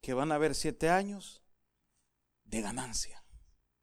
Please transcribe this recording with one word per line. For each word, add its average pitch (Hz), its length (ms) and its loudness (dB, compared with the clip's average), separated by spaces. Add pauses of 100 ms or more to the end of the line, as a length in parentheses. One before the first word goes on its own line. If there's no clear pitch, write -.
Que 131 120 -2
van 139 180 2
a 151 40 4
haber 147 180 4
siete 156 360 0
años 196 540 0 (1000)
de 107 180 -4
ganancia. 117 640 -6 (580)